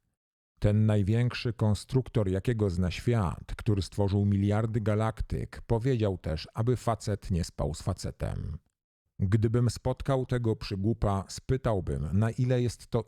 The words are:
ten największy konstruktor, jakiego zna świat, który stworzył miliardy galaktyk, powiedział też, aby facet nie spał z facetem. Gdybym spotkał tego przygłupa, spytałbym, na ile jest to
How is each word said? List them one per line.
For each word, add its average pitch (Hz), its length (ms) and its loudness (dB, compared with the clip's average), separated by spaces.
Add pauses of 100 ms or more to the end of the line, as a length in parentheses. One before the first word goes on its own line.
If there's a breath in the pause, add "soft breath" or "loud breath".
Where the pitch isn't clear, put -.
(640)
ten 107 240 4
największy 110 640 2
konstruktor, 107 760 0
jakiego 101 420 0
zna 87 200 0
świat, 101 680 -2
który 101 260 0
stworzył 101 420 0
miliardy 101 560 2
galaktyk, 107 840 -2
powiedział 113 520 0
też, 78 360 -4
aby 117 220 0
facet 107 540 -4
nie 87 140 0
spał 76 300 -4
z - 80 -14
facetem. - 760 -6 (600)
Gdybym 113 520 2
spotkał 131 560 -2
tego 117 300 0
przygłupa, 101 720 0
spytałbym, 87 880 -2
na 113 120 4
ile 123 320 2
jest - 240 -4
to 117 220 0